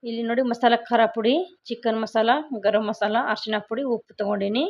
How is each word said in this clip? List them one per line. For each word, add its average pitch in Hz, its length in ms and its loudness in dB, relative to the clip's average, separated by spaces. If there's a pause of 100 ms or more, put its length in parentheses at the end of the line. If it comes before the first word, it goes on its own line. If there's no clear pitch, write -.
ಇಲ್ಲಿ 226 200 -4
ನೋಡಿ, 233 220 0
ಮಸಾಲ 233 240 4 (140)
ಖಾರ 233 140 4 (120)
ಪುಡಿ, 233 180 2 (360)
ಚಿಕನ್ 226 340 -4
ಮಸಾಲ, 226 280 0 (340)
ಗರಂ 214 260 2
ಮಸಾಲ, 208 260 -2 (140)
ಅರಿಶಿನ - 260 -4 (120)
ಪುಡಿ, 226 140 -4 (120)
ಉಪ್ಪು - 240 -10
ತಗೊಂಡಿನಿ. 208 520 -2